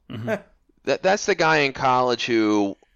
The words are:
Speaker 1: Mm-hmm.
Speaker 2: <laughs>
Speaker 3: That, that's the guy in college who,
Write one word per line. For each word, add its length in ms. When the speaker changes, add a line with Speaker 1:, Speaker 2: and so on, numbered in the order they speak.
Speaker 1:
Mm-hmm. 260
Speaker 2:
<laughs> 80
Speaker 3:
That, 160
that's 220
the 100
guy 260
in 120
college 540
who, 500